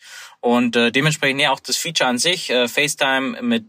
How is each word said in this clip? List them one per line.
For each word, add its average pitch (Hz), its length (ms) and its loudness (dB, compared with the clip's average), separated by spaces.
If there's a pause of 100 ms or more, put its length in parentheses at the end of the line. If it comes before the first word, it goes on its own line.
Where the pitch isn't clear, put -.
(400)
Und, 123 380 2
äh, 117 140 2
dementsprechend, 139 500 0
ja, 147 100 2
auch 135 80 -2
das - 160 -6
Feature 160 340 0
an 123 80 0
sich, 175 320 -2
äh, 123 200 2
FaceTime 135 720 -2
mit 113 280 0